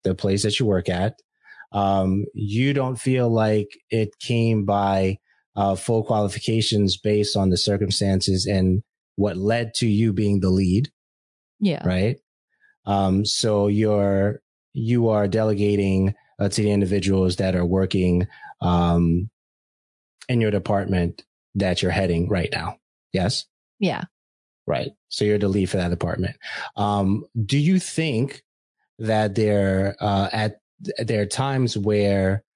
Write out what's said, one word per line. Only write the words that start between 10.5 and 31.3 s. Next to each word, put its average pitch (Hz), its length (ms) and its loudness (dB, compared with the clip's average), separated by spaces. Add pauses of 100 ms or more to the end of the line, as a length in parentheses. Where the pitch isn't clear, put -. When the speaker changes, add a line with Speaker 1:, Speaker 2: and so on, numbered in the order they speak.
Speaker 1:
lead. 95 400 2 (680)
Speaker 2:
Yeah. 190 260 0
Speaker 1:
Right. 92 300 0 (680)
Um, 98 380 2
so 107 440 0
you're, 104 720 0 (320)
you 120 380 0
are 104 180 2
delegating, 101 880 2 (240)
uh, 101 100 0
to 101 140 -2
the 104 80 2
individuals 95 680 2
that 92 200 -2
are 90 100 0
working, 92 640 2 (320)
um, 87 680 2 (1000)
in 123 120 0
your 110 120 2
department 95 720 -2 (320)
that 95 260 0
you're 95 80 0
heading 87 380 0
right 92 240 -2
now. 80 240 -8 (360)
Yes? 95 340 -2 (340)
Speaker 2:
Yeah. 185 240 -2 (640)
Speaker 1:
Right. - 240 -4 (180)
So - 160 -4
you're 104 140 2
the 98 100 0
lead 95 220 2
for 98 80 -2
that 87 120 -2
department. 87 460 -4 (400)
Um, 101 480 0 (200)
do 135 140 0
you 175 220 2
think 143 640 -4 (560)
that 107 360 0
there, 98 680 2
uh, 98 320 0
at, 107 280 -4 (380)
there 113 240 -2
are 101 40 0
times 131 500 -2